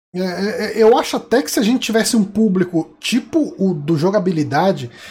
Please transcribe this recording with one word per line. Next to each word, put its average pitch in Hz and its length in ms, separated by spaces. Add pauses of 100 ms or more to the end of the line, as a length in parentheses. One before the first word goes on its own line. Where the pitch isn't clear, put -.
(140)
é, 180 60
é, 190 520
é, 226 100
eu 233 160
acho 277 180
até 233 260
que - 80
se - 80
a 254 40
gente 233 180
tivesse 220 360
um 208 80
público 185 760
tipo 262 580
o 190 140
do 151 240
Jogabilidade, 160 920 (200)